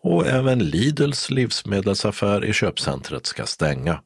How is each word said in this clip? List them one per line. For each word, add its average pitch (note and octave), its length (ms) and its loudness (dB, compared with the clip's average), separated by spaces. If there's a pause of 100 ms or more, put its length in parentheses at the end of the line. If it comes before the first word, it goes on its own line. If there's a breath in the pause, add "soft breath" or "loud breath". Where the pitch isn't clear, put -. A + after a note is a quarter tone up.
och E3+ 260 2
även C3 320 2
Lidls C3+ 720 0
livsmedelsaffär G2+ 1120 0
i G#2 80 0
köpcentret C#2 720 -2
ska - 200 -6
stänga. D2+ 600 -2